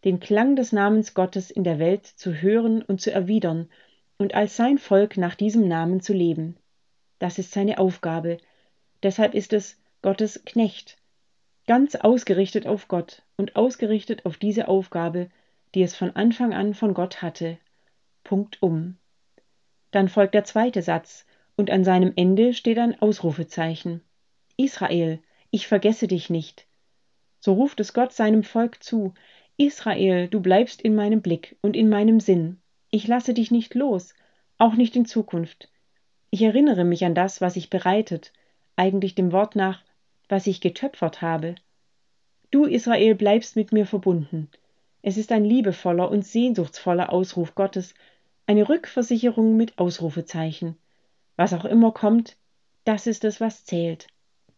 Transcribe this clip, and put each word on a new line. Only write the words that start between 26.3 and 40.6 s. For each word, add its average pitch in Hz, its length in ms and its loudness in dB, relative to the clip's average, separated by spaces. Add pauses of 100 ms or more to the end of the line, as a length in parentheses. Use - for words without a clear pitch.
nicht.“ - 380 -8 (720)
So 196 140 2
ruft 247 260 0
es 202 120 -8
Gott 254 200 0
seinem 214 320 2
Volk 233 400 -4
zu: 202 300 -4 (420)
„Israel, 190 720 0
du 208 120 -2
bleibst 185 400 2
in 220 140 2
meinem 214 280 2
Blick - 380 -4
und 202 140 0
in 220 140 4
meinem 214 320 4
Sinn. 175 400 0 (320)
Ich 208 160 -2
lasse 247 260 -2
dich 226 160 -2
nicht 233 240 0
los, 240 400 -2 (440)
auch 226 160 4
nicht 233 200 2
in 247 120 2
Zukunft. 180 640 -6 (600)
Ich 190 120 -2
erinnere 220 420 4
mich 175 200 0
an 170 120 0
das, 180 240 -2
was 180 160 -2
ich 180 120 -8
bereitet, 190 640 -2 (440)
eigentlich 190 400 0
dem 180 160 0
Wort 208 240 0
nach, 190 260 -2 (460)
was 196 180 -2
ich 190 140 -2